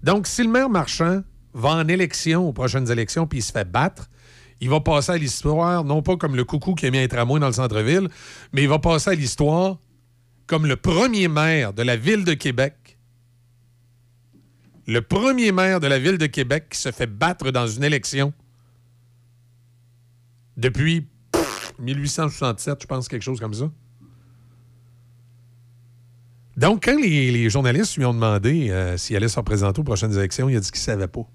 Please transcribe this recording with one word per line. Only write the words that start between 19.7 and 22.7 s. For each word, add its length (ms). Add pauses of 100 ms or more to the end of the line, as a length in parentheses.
depuis, 520 (240)
pff, 460
mille 220
huit 80
cent 220
soixante-sept, 520